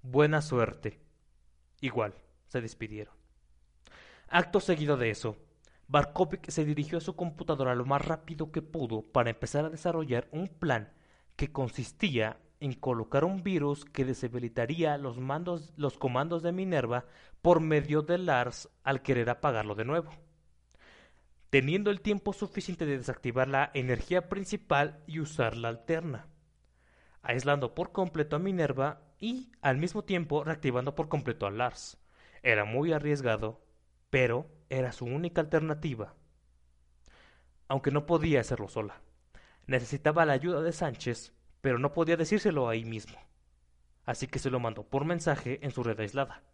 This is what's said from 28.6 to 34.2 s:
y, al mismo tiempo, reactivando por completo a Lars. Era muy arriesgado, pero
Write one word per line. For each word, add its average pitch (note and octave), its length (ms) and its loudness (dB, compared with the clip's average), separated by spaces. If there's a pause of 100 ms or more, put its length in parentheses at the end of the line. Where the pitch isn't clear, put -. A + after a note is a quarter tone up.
y, B3 320 -6 (100)
al C3+ 160 2
mismo F3+ 260 -2
tiempo, D#3 400 0
reactivando C#3+ 520 -2
por D#3 140 -2
completo A#2 360 -2
a G2 60 -2
Lars. - 480 -6 (420)
Era G#2+ 240 4
muy C#3+ 280 0
arriesgado, B2 680 0 (480)
pero B2+ 400 2 (200)